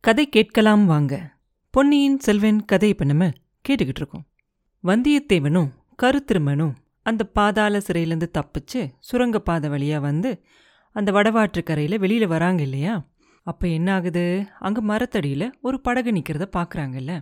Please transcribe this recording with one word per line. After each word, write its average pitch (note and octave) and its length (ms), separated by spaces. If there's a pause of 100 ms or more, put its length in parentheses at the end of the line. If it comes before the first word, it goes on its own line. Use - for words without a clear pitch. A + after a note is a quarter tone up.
கதை A3+ 280
கேட்கலாம் G#3+ 580
வாங்க. D3 460 (380)
பொன்னியின் C#4 480
செல்வன் G#3+ 460
கதை G3+ 240
இப்ப F#3+ 160
நம்ம D3+ 240 (400)
கேட்டுக்கிட்டு D3 280
இருக்கோம். - 280 (600)
வந்தியத்தேவனும் F#3 840 (340)
கருத்திருமனும் E3 720 (300)
அந்த A3 220
பாதாள G#3 540
சிறையிலேருந்து E3+ 540
தப்பிச்சு D3+ 680
சுரங்கப்பாதை G#3 720
வழியா D3 300
வந்து D#3+ 420 (500)
அந்த G3+ 200
வடவாற்று G#3 500
கரையில D#3+ 360
வெளியில G#3 280
வராங்க E3 360
இல்லையா? C#3+ 460 (340)
அப்ப F3 260
என்ன E3+ 260
ஆகுது? F3 520 (120)
அங்க G#3+ 220
மரத்தடியில G#3 720 (120)
ஒரு C4 180
படகு B3 300
நிக்கிறத D#3+ 360 (100)
பாக்குறாங்கல்ல. D3 640